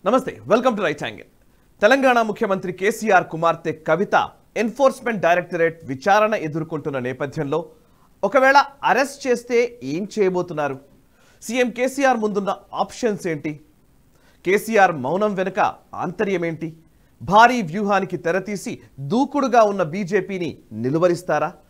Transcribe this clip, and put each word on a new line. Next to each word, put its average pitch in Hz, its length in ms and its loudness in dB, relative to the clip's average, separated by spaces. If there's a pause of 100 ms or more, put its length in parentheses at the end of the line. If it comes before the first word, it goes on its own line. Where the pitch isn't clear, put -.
నమస్తే, 226 420 0
welcome 240 260 2
to 202 60 -4
Right 160 220 -2
Angle. 110 260 -10 (540)
తెలంగాణ 247 400 6
ముఖ్యమంత్రి 190 520 -2
కేసీఆర్ 190 540 2
కుమార్తె 165 440 -2 (160)
కవిత 165 420 2 (280)
ఎన్ఫోర్స్‌మెంట్ 233 640 0
డైరెక్టరేట్ 170 640 0
విచారణ 196 480 2
ఎదుర్కొంటున్న 156 680 -6
నేపథ్యంలో 143 680 -4 (580)
ఒకవేళ 262 400 4 (200)
అరెస్ట్ 247 440 0
చేస్తే 240 560 -2
ఏం 160 240 -6 (120)
చేయబోతున్నారు? 170 600 -2 (640)
సీఎం 247 280 -2
కేసీఆర్ 262 480 0
ముందున్న 202 380 -2 (180)
ఆప్షన్స్ 196 540 -4
ఏంటి? 151 340 -6 (840)
కేసీఆర్ 196 460 4
మౌనం 175 440 -2
వెనుక 190 380 0 (220)
ఆంతర్యం 175 500 -4
ఏంటి? 165 320 -8 (440)
భారీ 226 400 6
వ్యూహానికి 190 560 -2
తెరతీసి 190 640 -4 (200)
దూకుడుగా 240 600 2
ఉన్న 202 220 2
బీజేపీని 185 720 -4 (140)
నిలువరిస్తారా? 156 840 0 (160)